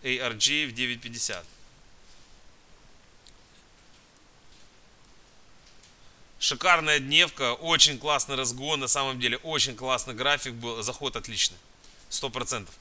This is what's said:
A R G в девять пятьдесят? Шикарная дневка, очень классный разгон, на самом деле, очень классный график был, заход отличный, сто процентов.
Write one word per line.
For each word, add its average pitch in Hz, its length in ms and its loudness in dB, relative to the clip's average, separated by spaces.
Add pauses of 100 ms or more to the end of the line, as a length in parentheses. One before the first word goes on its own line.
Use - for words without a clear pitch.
A 127 140 0
R 120 160 -4
G 139 320 2
в 120 80 -8
девять 123 280 -4
пятьдесят? 113 440 -6 (4000)
Шикарная 156 600 4
дневка, 139 540 2
очень 151 460 4
классный 139 360 0
разгон, 131 460 -2
на 127 60 -2
самом 135 320 0
деле, 120 180 0
очень 143 380 -2
классный 123 380 -2
график 131 420 0
был, 117 260 -6
заход 127 340 -4
отличный, 104 420 -2 (520)
сто - 200 -4
процентов. 117 520 -6